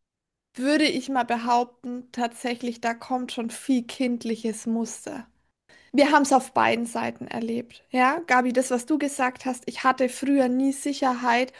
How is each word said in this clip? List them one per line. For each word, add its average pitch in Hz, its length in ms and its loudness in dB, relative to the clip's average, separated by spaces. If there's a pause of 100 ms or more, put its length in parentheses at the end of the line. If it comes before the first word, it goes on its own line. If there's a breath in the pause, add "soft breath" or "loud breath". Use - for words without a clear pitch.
(560)
würde 294 300 2
ich 254 240 -2
mal 247 160 0
behaupten, 240 880 -2
tatsächlich, 240 680 -6
da 233 140 -2
kommt 247 380 -6
schon 233 180 -6
viel 247 340 0
kindliches 226 840 -4
Muster. 226 600 -6 (680 soft breath)
Wir 285 180 6
haben's 294 220 6
auf 262 200 2
beiden 233 320 2
Seiten 233 420 -6
erlebt. 233 560 -6 (100)
Ja, 262 320 4
Gabi, 247 280 4
das, 254 180 2
was 247 140 0
du 311 120 0
gesagt 277 480 -2
hast, 254 220 -6
ich - 160 -8
hatte 254 240 4
früher 262 400 2
nie 262 240 2
Sicherheit 254 880 0